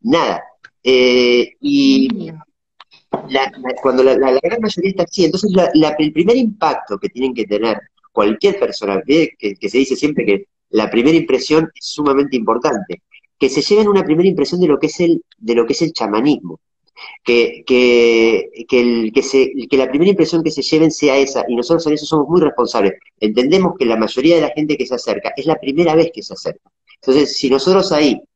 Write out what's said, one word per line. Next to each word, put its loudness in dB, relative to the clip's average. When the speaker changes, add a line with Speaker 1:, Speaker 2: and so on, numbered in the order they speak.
Speaker 1:
Nada. 0
Eh, 4
y 2
Speaker 2:
Mira. -12
Speaker 1:
la, -4
la, -8
cuando 2
la, 4
la, 2
la 2
gran -2
mayoría -4
está -4
así, -2
entonces -2
la, 2
la, 2
el 0
primer 2
impacto -2
que -8
tienen -4
que -4
tener -2
cualquier 0
persona, -2
que, 2
que, -6
que -8
se 0
dice 0
siempre -2
que 0
la 0
primera 2
impresión 0
es -18
sumamente -2
importante, -2
que 2
se -2
lleven 2
una 2
primera 2
impresión -2
de 2
lo 2
que -2
es -6
el, 0
de -4
lo 2
que 0
es -4
el -2
chamanismo. -2
Que, 0
que, 4
que, 2
el, 0
que, 2
se, 0
que 2
la 0
primera 2
impresión 0
que -2
se -8
lleven 2
sea 0
esa, 0
y -4
nosotros -2
en 0
eso -6
somos 0
muy 2
responsables. 0
Entendemos 0
que 0
la 0
mayoría 2
de 2
la -2
gente -4
que -4
se -6
acerca -6
es -8
la 0
primera 0
vez -4
que -16
se -16
acerca. -12
Entonces, 0
si -4
nosotros 0
ahí 0